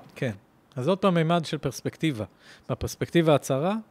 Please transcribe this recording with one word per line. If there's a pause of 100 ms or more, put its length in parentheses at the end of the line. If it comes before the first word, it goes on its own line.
(160)
כן. (440)
אז
עוד
פעם,
מימד
של
פרספקטיבה. (440)
בפרספקטיבה
הצרה, (160)